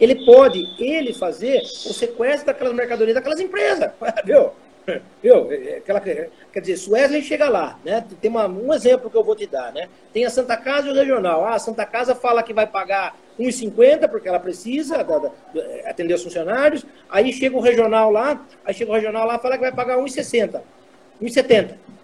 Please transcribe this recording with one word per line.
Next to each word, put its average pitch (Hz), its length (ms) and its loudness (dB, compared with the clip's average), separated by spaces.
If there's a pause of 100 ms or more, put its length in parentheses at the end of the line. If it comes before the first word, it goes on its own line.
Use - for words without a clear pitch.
ele 240 240 4
pode, 240 400 8 (140)
ele 269 340 -2
fazer - 480 -2
o - 320 -12
sequestro 247 540 -4
daquelas 254 260 -2
mercadorias, 233 420 -2
daquelas 277 260 -2
empresas, 381 500 -2 (180)
<laughs> - 160 -4
viu? 190 260 4 (720)
Viu? 185 300 6
É, - 20 -2
é, 135 220 -8
aquela, 202 240 -4
quer 165 600 -10
dizer, 170 180 -4
se - 100 -14
o 208 60 2
Wesley 277 260 2
chega 294 300 -2
lá, 160 340 -2
né, 214 180 -4 (200)
tem 220 80 0
uma, 220 160 0
um 208 260 -4
exemplo 254 380 2
que 226 80 -6
eu 214 40 4
vou 214 140 0
te 208 100 -8
dar, - 280 -8
né? 175 160 -10 (200)
Tem 233 140 -2
a 233 60 -2
Santa 240 260 -2
Casa 277 320 -4
e - 20 -4
o 269 40 -4
Regional. 196 500 0
Ah, 226 120 -2
a - 20 -4
Santa 220 260 -6
Casa 240 300 -2
fala 233 280 2
que 226 120 -10
vai 214 120 2
pagar 190 480 -4 (240)
um 247 100 -2
e 233 40 -2
cinquenta, 247 560 4
porque 220 180 -8
ela 180 140 -2
precisa 254 640 -6
da, 160 140 0
da, 143 120 -4 (540)
atender 170 300 -4
os 175 80 -4
funcionários. 202 640 -2 (220)
Aí 226 240 2
chega 262 220 -2
o 247 60 -2
regional 220 500 4
lá, 254 340 0 (200)
aí 202 80 -4
chega 214 180 -6
o 220 40 0
regional 220 320 -2
lá 233 100 -2
e 233 40 -12
fala 262 160 -2
que 240 60 -6
vai 254 100 -2
pagar 254 260 -2
um 269 80 -2
e 262 40 -10
sessenta, 233 540 -4 (560)
um 220 60 -6
e 240 40 -8
setenta. 240 480 2 (260)